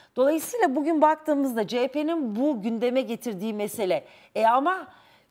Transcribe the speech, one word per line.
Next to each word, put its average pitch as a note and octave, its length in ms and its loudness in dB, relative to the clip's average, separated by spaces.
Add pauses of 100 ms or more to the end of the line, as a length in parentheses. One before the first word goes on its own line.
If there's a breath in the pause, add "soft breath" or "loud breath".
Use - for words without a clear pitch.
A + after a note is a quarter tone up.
(160 soft breath)
Dolayısıyla D4 600 2
bugün D#4 260 2
baktığımızda C#4+ 640 2
C A#3+ 160 -2
H B3+ 60 0
P'nin D4 480 -4
bu C4 260 0
gündeme A#3+ 400 -2
getirdiği A3 520 -6
mesele, G3+ 500 -2 (300 loud breath)
e, A3 120 2
ama D4 400 2 (440 soft breath)